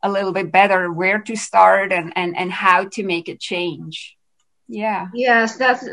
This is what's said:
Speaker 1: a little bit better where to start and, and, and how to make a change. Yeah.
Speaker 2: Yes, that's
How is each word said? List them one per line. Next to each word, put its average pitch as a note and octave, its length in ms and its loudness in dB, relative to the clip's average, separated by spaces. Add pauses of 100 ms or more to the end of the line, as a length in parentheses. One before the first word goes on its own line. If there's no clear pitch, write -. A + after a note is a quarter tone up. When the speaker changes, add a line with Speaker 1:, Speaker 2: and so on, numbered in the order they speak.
Speaker 1:
a G3 80 0
little G3 220 -2
bit F#3 200 -4
better F#3 400 4
where F#3 280 -2
to A3 160 -8
start G3 560 4
and, E3+ 240 -4
and, F3 200 -4
and F3+ 160 -4
how F#3 360 4
to G#3 160 -8
make E3+ 240 -4
a - 80 -12
change. E3 800 -8 (520)
Yeah. G#3 460 -4
Speaker 2:
Yes, A#3 420 2
that's B3+ 360 0